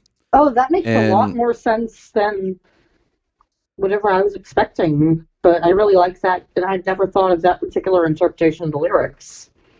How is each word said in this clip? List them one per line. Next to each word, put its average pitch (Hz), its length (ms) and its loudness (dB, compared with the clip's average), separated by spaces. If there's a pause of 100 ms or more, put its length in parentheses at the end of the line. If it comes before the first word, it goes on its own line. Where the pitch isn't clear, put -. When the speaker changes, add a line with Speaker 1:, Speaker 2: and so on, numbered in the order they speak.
(320)
Speaker 1:
Oh, 285 180 4
that 254 200 -2
makes 359 160 -2
a 220 240 0
lot 208 200 2
Speaker 2:
And 262 60 -10
Speaker 1:
more 233 180 -2
sense 226 560 -6
than 196 500 -4 (1160)
whatever 202 340 -2
I 185 100 2
was 202 140 0
expecting, 160 920 -2 (160)
but 170 220 2
I 170 60 2
really 202 240 2
like 180 260 2
that, 185 340 -2
and 185 120 -2
I'd 190 180 -4
never 190 220 -2
thought 190 260 0
of 165 100 0
that 180 180 0
particular 180 440 -2
interpretation 160 640 -2
of 147 60 -6
the 147 60 -6
lyrics. - 720 -4 (300)